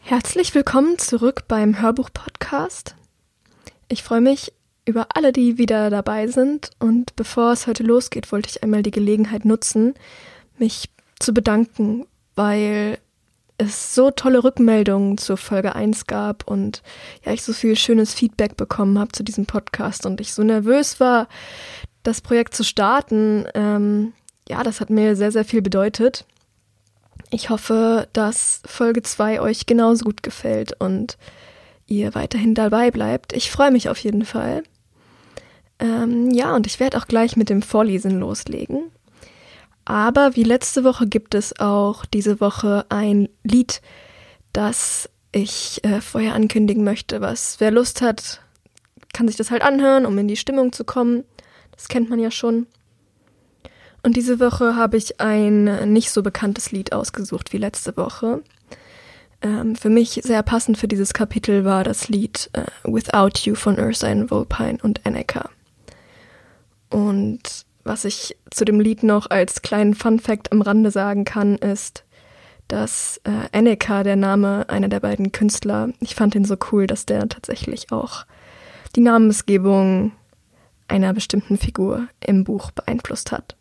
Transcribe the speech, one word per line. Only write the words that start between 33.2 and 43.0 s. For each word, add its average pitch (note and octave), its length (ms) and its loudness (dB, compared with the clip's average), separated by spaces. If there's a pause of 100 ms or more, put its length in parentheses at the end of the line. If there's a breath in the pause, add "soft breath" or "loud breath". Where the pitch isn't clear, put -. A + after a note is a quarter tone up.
Ich - 160 -4
freue C#4 200 4
mich B3+ 200 2
auf - 80 -4
jeden G#3 260 -2
Fall. A#3 380 -6 (1160 loud breath)
Ähm, A#3 520 0
ja, B3+ 260 2
und A3 100 2
ich - 140 -6
werde C4+ 160 0
auch A#3 100 -4
gleich A3+ 300 2
mit A3 140 2
dem G3+ 100 2
Vorlesen G3+ 580 0
loslegen. - 720 -6 (920 soft breath)
Aber A#3+ 520 2
wie A#3 60 4
letzte B3+ 420 2
Woche B3 220 2
gibt G#3+ 280 -2
es - 260 -2
auch G3+ 460 0
diese G#3 340 0
Woche G3+ 480 0
ein G3+ 400 2 (140)